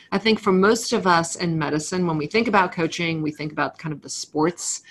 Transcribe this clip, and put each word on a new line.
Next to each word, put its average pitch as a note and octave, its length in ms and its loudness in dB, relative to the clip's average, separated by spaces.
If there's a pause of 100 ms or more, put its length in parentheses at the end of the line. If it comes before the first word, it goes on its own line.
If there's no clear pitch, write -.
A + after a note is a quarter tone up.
(120)
I G3 60 2
think G#3+ 220 2
for G3 120 2
most G#3 420 4
of F#3+ 120 2
us E3 300 2
in E3 220 -2
medicine, D#3 480 -2
when E3 100 0
we D3+ 100 -4
think A3+ 220 0
about F#3+ 240 2
coaching, E3 480 -2
we D3+ 120 -4
think D3+ 200 -8
about D3 240 -4
kind D#3 160 -8
of C#3+ 80 -12
the C3+ 80 -16
sports - 840 -4